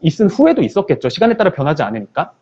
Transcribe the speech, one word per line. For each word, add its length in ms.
있은 260
후에도 340
있었겠죠. 460
시간에 300
따라 160
변하지 300
않으니까. 580